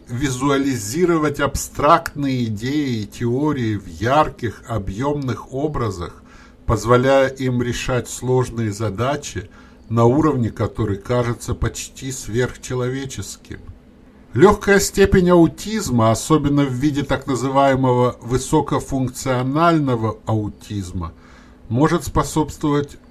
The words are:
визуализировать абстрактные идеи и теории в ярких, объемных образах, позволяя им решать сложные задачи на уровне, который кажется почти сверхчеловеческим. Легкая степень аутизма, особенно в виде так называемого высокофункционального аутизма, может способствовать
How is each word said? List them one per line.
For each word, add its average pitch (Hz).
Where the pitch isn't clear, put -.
визуализировать 139
абстрактные 143
идеи 120
и 101
теории 123
в 98
ярких, 117
объемных 117
образах, 120
позволяя 123
им 127
решать 120
сложные 120
задачи 113
на 117
уровне, 131
который 101
кажется 120
почти -
сверхчеловеческим. 127
Легкая 196
степень 190
аутизма, 165
особенно 143
в 127
виде 139
так 135
называемого 131
высокофункционального 131
аутизма, 95
может 151
способствовать 147